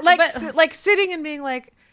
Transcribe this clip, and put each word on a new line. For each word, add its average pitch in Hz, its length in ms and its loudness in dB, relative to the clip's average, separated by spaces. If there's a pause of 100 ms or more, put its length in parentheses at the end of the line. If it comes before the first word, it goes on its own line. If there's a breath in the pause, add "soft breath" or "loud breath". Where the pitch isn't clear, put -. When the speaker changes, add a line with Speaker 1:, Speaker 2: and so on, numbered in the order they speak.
Speaker 1:
like, 302 40 -2
like, 349 120 6 (160)
Speaker 2:
but 254 80 -6
Speaker 1:
si-, 311 100 -8
like 320 220 2
sitting 381 400 0
and 320 100 -8
being 294 180 -10
like, 254 320 -8 (200)